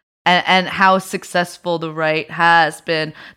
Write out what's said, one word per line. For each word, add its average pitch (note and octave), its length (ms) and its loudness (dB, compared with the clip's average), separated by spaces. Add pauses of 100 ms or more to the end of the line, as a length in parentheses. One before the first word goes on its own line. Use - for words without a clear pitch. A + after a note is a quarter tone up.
(260)
and, F3+ 220 2
and F#3 200 2
how F#3+ 300 2
successful F3 800 -6
the D#3+ 160 -8
right D#3 380 -2
has E3 500 2
been, D#3 320 -6 (240)